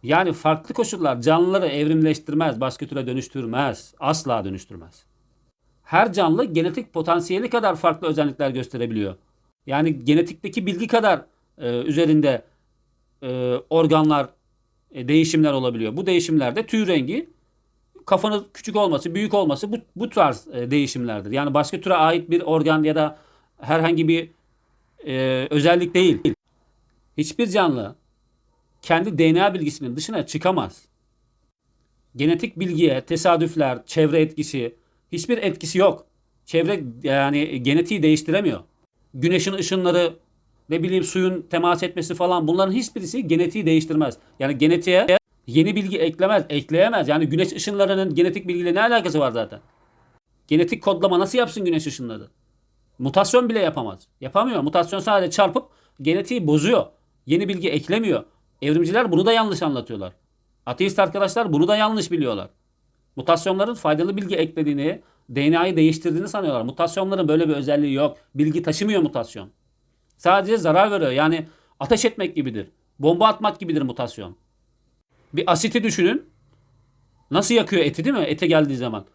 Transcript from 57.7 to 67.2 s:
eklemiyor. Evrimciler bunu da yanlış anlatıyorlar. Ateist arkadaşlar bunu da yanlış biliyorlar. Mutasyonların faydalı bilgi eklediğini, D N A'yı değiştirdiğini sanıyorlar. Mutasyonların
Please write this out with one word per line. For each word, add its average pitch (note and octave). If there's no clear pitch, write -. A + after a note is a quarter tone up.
eklemiyor. E3
Evrimciler E3+
bunu F3
da A3+
yanlış A3
anlatıyorlar. A#2
Ateist F#3
arkadaşlar G3+
bunu D3+
da G#3
yanlış G#3+
biliyorlar. B2
Mutasyonların F#3+
faydalı F3
bilgi G3
eklediğini, D#3
D C#3
N E3
A'yı F3
değiştirdiğini D#3+
sanıyorlar. D#3
Mutasyonların E3+